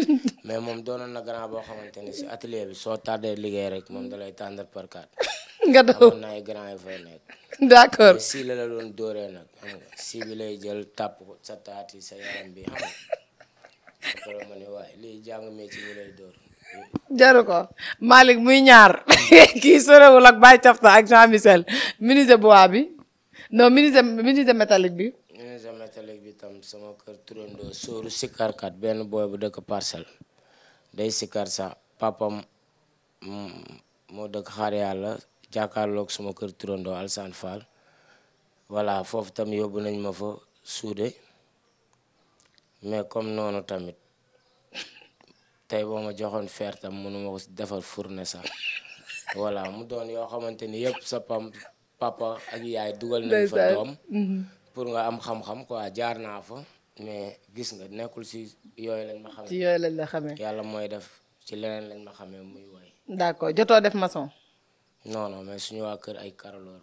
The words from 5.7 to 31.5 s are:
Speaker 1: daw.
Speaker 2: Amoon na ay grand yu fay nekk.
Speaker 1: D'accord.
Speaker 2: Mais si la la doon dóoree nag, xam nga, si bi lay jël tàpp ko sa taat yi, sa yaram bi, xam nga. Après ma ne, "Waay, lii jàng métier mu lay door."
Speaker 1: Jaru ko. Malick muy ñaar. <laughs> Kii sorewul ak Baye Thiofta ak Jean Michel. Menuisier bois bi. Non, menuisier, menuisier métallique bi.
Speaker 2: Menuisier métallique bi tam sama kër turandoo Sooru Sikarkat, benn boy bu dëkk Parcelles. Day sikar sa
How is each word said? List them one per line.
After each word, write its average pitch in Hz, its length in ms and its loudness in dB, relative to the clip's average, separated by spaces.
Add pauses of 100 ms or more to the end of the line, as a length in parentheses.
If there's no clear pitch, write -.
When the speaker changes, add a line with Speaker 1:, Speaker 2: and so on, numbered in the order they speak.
Speaker 1:
daw. 233 180 0
Speaker 2:
Amoon 233 200 6
na 110 80 -16
ay 107 140 -16
grand 104 280 -16
yu 98 80 -16
fay 92 240 -18
nekk. 82 200 -20 (380)
Speaker 1:
D'accord. 240 540 8
Speaker 2:
Mais 180 60 -2
si 135 240 -10
la 127 100 -8
la 120 120 -8
doon 113 280 -12
dóoree 104 380 -12
nag, 87 140 -20 (120)
xam 101 120 -20
nga, 95 160 -20 (100)
si - 240 -18
bi 110 140 -16
lay 107 260 -14
jël 104 200 -12 (140)
tàpp 104 240 -12
ko 95 240 -20
sa - 140 -20
taat 101 380 -20
yi, 98 80 -20
sa 104 140 -20
yaram 98 360 -18
bi, - 100 -20
xam - 140 -16
nga. - 120 -12 (1120)
Après 104 460 -14
ma 101 80 -20
ne, 98 100 -20
"Waay, 101 340 -20
lii 110 240 -20
jàng 113 200 -18 (120)
métier 104 260 -20
mu 104 120 -20
lay 98 220 -20
door." 92 180 -20 (760)
Speaker 1:
Jaru 254 340 6
ko. 180 140 -2 (420)
Malick 247 380 6
muy 254 240 4
ñaar. 233 420 8 (240)
<laughs> 311 340 10
Kii 294 180 6
sorewul 269 460 10
ak 240 120 12
Baye 247 220 12
Thiofta 233 320 6
ak 214 160 8
Jean 226 220 8
Michel. 202 340 4 (360)
Menuisier 247 380 6
bois 202 300 8
bi. 202 140 0 (680)
Non, 240 220 6
menuisier, 277 320 4
menuisier 247 500 0
métallique 190 420 0
bi. 185 100 -6 (300)
Speaker 2:
Menuisier 117 360 -20
métallique 110 500 -20
bi 104 140 -20
tam 101 260 -20
sama 104 380 -20
kër 107 240 -20
turandoo 104 480 -20
Sooru 113 380 -16
Sikarkat, 110 640 -10
benn 110 320 -8
boy 107 200 -6
bu 101 100 -12
dëkk 101 260 -12
Parcelles. 95 440 -12 (840)
Day 107 180 -8
sikar 104 380 -10
sa 95 280 -12 (220)